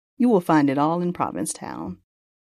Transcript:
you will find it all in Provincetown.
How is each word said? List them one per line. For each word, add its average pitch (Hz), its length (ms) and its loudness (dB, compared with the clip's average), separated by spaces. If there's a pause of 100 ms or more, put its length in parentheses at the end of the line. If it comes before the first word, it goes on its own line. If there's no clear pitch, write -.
(160)
you 240 140 2
will 190 100 4
find 156 300 2
it 135 80 0
all 165 240 0
in 180 100 -2
Provincetown. - 840 -8 (420)